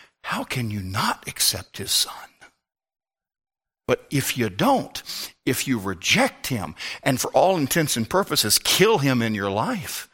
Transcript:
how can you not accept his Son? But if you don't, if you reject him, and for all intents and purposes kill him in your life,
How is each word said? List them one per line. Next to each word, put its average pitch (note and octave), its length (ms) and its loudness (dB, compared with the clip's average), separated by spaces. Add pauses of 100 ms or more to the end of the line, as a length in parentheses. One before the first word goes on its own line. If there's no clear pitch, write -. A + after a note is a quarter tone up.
(220)
how A#3+ 220 -6
can A#2 260 -4
you G#2 100 -4
not F#2+ 460 -4
accept - 520 -2
his F#2 120 -8
Son? - 240 0 (1700)
But - 220 0
if - 300 -2
you A2+ 100 0
don't, F#3 540 0 (420)
if C3+ 220 0
you C3 100 0
reject G2+ 720 0
him, F#2 300 -4 (260)
and C3 180 0
for - 120 -2
all F3 240 6
intents D3+ 400 0
and A2+ 120 -2
purposes D3+ 520 2
kill G#3+ 380 4
him C3 220 2
in A2+ 140 0
your G2+ 160 0
life, D#3 640 -4